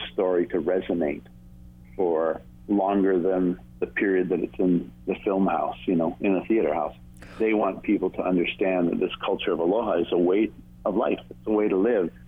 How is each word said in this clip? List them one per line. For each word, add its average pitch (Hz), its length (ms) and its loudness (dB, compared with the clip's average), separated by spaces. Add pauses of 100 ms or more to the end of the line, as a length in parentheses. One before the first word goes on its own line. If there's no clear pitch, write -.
(120)
story 90 360 0
to 87 140 -2
resonate 85 600 -2 (720)
for 82 460 0 (280)
longer 98 500 2
than 92 400 0 (200)
the - 80 -4
period 92 420 0
that 90 100 0
it's - 200 -6
in 90 320 2 (160)
the 95 80 -2 (100)
film 98 220 2
house, 78 280 -2 (100)
you 98 100 0
know, 82 260 0
in 98 140 2
the 87 60 0
theater 101 300 2
house. 76 240 -4 (440)
They 110 160 2
want 101 260 0
people 92 300 0
to - 100 -6
understand 90 680 0
that - 100 -2
this 92 120 -2 (140)
culture 101 260 -2
of 80 80 0
aloha 101 340 0
is 85 180 0
a 92 60 2
way 95 340 2 (340)
of 104 100 -2
life. 110 240 0 (120)
It's - 160 -16
a 110 40 -2
way 107 160 2
to 101 80 0
live, 98 360 2 (160)